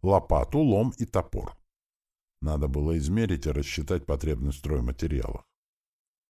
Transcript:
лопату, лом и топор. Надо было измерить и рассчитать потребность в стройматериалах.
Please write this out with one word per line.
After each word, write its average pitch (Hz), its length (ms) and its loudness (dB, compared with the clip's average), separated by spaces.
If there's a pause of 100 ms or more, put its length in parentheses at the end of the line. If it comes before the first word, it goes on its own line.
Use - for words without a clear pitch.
лопату, 92 560 4
лом 120 400 4
и 113 60 -4
топор. - 520 -4 (880)
Надо 73 240 0
было 73 300 0
измерить 87 480 0
и 76 40 0
рассчитать 73 540 -4
потребность 71 540 -2
в - 20 -20
стройматериалах. 64 880 -2 (840)